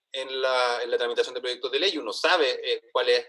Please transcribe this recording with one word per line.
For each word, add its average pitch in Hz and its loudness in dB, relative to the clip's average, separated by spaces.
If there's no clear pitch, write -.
en 135 -6
la, 123 2
en 120 -4
la 120 2
tramitación 120 0
de 123 -6
proyectos 123 -6
de 135 0
ley. 160 0
Uno 113 -6
sabe, 156 2
eh, 117 -2
cuál 127 0
es 123 4